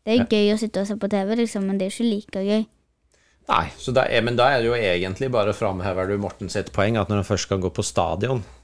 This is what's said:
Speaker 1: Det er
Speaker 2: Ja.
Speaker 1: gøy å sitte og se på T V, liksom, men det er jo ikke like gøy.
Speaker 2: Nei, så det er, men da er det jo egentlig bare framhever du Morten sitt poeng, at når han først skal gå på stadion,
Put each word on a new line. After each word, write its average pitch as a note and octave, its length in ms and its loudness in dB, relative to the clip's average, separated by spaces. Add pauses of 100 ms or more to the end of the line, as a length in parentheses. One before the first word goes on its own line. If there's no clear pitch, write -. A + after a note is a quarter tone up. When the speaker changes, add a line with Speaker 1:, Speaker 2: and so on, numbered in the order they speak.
Speaker 1:
Det G#3+ 80 0
er A#3 60 6
Speaker 2:
Ja. A#3 60 4
Speaker 1:
gøy G#3 300 4
å G#3+ 40 0
sitte G#3+ 220 -4
og G3+ 60 -2
se G#3+ 100 -4
på G3+ 120 -4
T G3+ 160 0
V, G#3 120 -2
liksom, A3 280 -2
men G3 140 -2
det F#3+ 80 0
er G3 40 -4
jo A#3 140 -4
ikke A#3+ 60 2
like G3+ 340 -4
gøy. G#3+ 220 0 (840)
Speaker 2:
Nei, - 200 2 (100)
så - 140 -6
det B2+ 180 4
er, A#2 120 2
men A#2+ 140 0
da B2 120 6
er C3 140 2
det A2+ 40 0
jo A#2+ 80 2
egentlig F#2+ 560 0
bare G#2+ 220 2
framhever F#2 560 -2
du G2+ 100 0
Morten G2+ 320 -6
sitt F#2+ 220 -4
poeng, G#2+ 260 2
at F#2+ 100 0
når G#2 80 0
han G2 80 2
først - 200 0
skal G2 140 -2
gå F2+ 140 -2
på G#2 120 -2
stadion, G2+ 580 -2 (220)